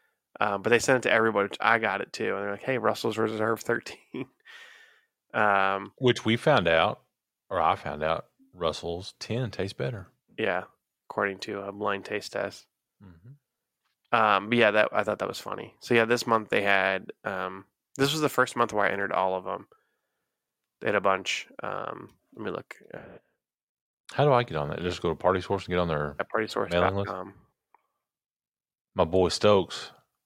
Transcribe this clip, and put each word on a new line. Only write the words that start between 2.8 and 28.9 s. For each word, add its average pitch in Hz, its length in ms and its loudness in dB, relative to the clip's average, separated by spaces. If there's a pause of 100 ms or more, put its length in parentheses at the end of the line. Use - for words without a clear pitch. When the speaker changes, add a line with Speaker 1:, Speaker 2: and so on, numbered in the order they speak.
Speaker 1:
Reserve 110 420 -2
thirteen." - 680 -8
<laughs> - 60 -20 (960)
Um, 98 680 2
Speaker 2:
Which 123 260 2
we 113 120 2
found 123 320 4
out, 85 320 4 (500)
or 92 100 -2
I 82 140 4
found 73 300 -6
out, 80 220 -2 (260)
Russell's 85 680 -6
ten 117 320 -6
tastes 95 260 -6
better. 123 300 -6 (320)
Speaker 1:
Yeah, 95 240 0 (480)
according 98 300 -2
to 104 220 -8
a 98 100 -10
blind 101 320 -4
taste - 300 -8
test. 101 320 -8 (380)
Speaker 2:
Mm-hmm. - 1120 -10
Speaker 1:
Um, 104 320 4
but 120 100 2
yeah, 110 120 6
that, 107 220 2
I 107 100 0
thought 104 160 -4
that 98 100 -4
was - 120 -10
funny. - 400 -10
So - 140 -4
yeah, 117 100 6
this 117 200 0
month 110 260 0
they 107 120 2
had, 95 480 2 (140)
um, 95 400 -6 (320)
this 139 160 2
was 156 80 -2
the 151 80 2
first - 260 0
month 117 180 0
where 104 140 2
I - 60 2
entered 98 180 -4
all 92 240 0
of 92 100 -6
'em. 95 220 -8 (1120)
They - 60 -6
had 107 80 0
a 101 60 2
bunch. 95 480 0 (160)
Um, 98 460 -8 (260)
let 110 80 -10
me 101 80 -4
look. - 240 -10 (180)
Uh, 50 40 -14 (1120)
Speaker 2:
How 147 120 2
do 147 80 6
I 123 120 4
get 82 120 -6
on 73 120 -2
that? - 140 -6
Just 87 200 -4
go 87 60 0
to 78 80 0
Party 92 240 2
Source 95 240 -2
and - 80 -10
get 87 80 2
on 87 80 0
their 73 320 -2
Speaker 1:
at - 80 -4
party 110 180 -2
source 104 240 -4
dot 87 100 2
com. 92 140 2
Speaker 2:
mailing 98 140 -2
list? 95 300 -10 (1600)